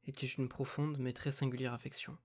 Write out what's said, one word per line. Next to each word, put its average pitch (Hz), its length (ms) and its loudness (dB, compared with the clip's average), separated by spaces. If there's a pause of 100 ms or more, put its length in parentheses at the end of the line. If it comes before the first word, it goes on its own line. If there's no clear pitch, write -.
était 135 200 -2
une 127 240 0
profonde 147 480 0
mais 127 160 2
très 143 180 0
singulière 127 400 2
affection. - 520 -6